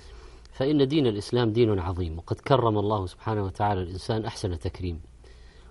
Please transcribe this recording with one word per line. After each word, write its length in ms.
فإن 360
دين 200
الإسلام 440
دين 280
عظيم، 380
وقد 180
كرم 420
الله 280
سبحانه 380
وتعالى 380
الإنسان 440
أحسن 340
تكريم، 420